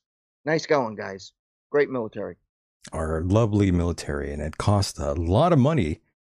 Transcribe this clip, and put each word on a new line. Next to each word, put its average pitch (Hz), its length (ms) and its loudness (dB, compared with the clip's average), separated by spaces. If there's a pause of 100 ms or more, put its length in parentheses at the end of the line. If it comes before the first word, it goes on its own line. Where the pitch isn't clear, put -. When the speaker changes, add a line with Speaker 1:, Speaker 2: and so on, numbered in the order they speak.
(460)
Speaker 1:
Nice 156 220 -2
going, 120 280 0
guys. 98 380 -12 (380)
Great 147 180 2
military. 110 460 -8 (560)
Speaker 2:
Our 80 300 -4
lovely 101 500 2
military, 76 600 -2
and 73 100 -8
it 78 160 -6
cost 101 420 0
a 71 140 -2
lot 92 400 2
of 143 60 6
money 120 420 2 (320)